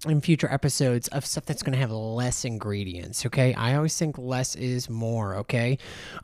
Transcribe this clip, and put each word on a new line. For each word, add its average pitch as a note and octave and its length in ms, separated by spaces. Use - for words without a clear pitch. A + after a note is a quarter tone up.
in D#3 140
future D3+ 320
episodes C3 580
of - 160
stuff - 200
that's - 180
gonna C3 140
have C3 120
less A2 540
ingredients, G2+ 840
okay? B2+ 280
I B2 220
always D#3 220
think D#3 200
less B2+ 360
is B2 360
more, A2+ 460
okay? A#2+ 420